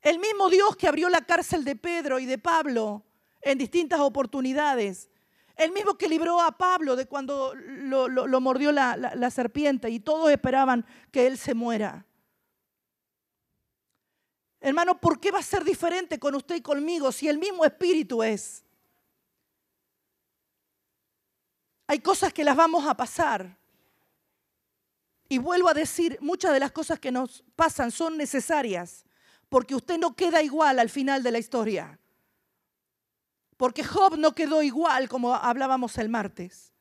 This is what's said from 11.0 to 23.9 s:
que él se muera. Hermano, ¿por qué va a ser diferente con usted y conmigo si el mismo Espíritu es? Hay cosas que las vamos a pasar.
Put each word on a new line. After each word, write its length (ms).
que 160
él 100
se 160
muera. 520
Hermano, 400
¿por 180
qué 120
va 80
a 40
ser 220
diferente 520
con 160
usted 220
y 60
conmigo 500
si 160
el 100
mismo 280
Espíritu 580
es? 400
Hay 120
cosas 320
que 140
las 100
vamos 320
a 80
pasar. 640